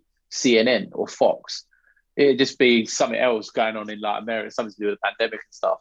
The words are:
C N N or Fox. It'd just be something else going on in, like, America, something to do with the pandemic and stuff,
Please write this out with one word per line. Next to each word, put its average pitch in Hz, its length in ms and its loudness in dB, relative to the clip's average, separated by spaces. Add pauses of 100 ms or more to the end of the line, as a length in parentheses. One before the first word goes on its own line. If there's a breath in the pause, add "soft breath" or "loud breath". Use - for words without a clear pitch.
(300)
C 120 280 2
N 110 100 4
N 113 260 0
or 101 120 -4
Fox. - 600 -2 (500)
It'd 139 220 4
just 135 200 0
be 120 280 4
something 117 340 -2
else 117 300 0
going 110 260 -2
on 107 140 -10
in, 104 100 -12
like, 104 220 -4
America, 107 280 -6
something 110 240 -8
to - 60 -18
do 104 80 -2
with 101 120 -2
the 101 80 -2
pandemic 110 360 -4
and - 100 -20
stuff, - 260 -2